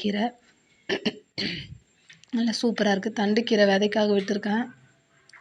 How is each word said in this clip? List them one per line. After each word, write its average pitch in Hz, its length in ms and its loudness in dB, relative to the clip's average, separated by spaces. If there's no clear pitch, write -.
கீரை. 208 240 -2
நல்லா 233 260 0
சூப்பரா 214 340 2
இருக்கு. 196 200 -2
தண்டு 214 300 0
கீரை 208 260 4
விதைக்காக 208 440 2
விட்டுருக்கேன். 208 520 -2